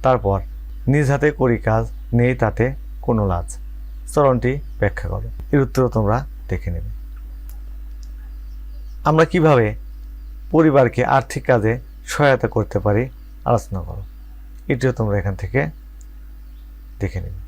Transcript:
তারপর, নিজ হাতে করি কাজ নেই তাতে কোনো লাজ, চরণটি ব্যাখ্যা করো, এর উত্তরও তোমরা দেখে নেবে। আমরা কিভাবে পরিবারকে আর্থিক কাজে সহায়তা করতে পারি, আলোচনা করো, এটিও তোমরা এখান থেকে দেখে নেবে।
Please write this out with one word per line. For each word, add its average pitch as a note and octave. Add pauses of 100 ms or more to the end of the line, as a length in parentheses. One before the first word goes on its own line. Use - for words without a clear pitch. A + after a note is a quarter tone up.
তারপর, G#2+ (540)
নিজ D3
হাতে C#3+ (120)
করি A#2+ (120)
কাজ A2+ (340)
নেই B2 (100)
তাতে A2 (420)
কোনো A2+
লাজ, F2 (640)
চরণটি B2+ (280)
ব্যাখ্যা -
করো, G#2 (240)
এর D3
উত্তরও B2+
তোমরা G#2+ (340)
দেখে F2+
নেবে। F2 (2250)
আমরা D#3+
কিভাবে D3+ (840)
পরিবারকে C#3 (140)
আর্থিক C3+
কাজে A2 (400)
সহায়তা C3+
করতে G#2
পারি, G#2 (460)
আলোচনা G2
করো, G2 (720)
এটিও B2+
তোমরা G#2+
এখান F#2+
থেকে - (1400)
দেখে G2
নেবে। E2+